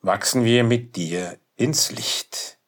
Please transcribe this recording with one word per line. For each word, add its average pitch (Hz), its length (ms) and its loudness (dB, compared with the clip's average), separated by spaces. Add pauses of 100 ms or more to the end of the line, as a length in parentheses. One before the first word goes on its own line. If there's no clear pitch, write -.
wachsen 104 440 0
wir 120 200 6
mit 120 320 0
dir 87 420 -6 (160)
ins - 380 0
Licht. - 760 -8